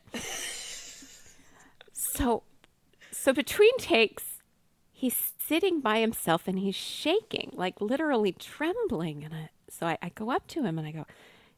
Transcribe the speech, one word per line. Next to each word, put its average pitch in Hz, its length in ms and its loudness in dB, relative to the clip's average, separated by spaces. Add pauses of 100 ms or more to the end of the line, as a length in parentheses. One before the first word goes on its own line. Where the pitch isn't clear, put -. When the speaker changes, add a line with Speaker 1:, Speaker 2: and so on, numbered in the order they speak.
(120)
Speaker 1:
<laughs> - 120 -6 (1700)
Speaker 2:
So, - 500 0 (680)
so - 220 4
between 415 460 6
takes, - 640 2 (500)
he's - 460 -2
sitting 339 420 2
by 220 200 2
himself 220 480 2
and 190 100 0
he's 190 160 0
shaking, - 800 -2
like, 180 260 -4
literally 240 520 2
trembling. 208 920 -4
And 156 100 -10
I, 156 160 -10 (180)
so - 180 -6
I, 165 160 0
I 175 80 -6
go 214 200 -6
up 339 180 -2
to 311 160 -2
him 165 140 0
and 156 80 -4
I 151 60 -8
go, 156 140 -10 (520)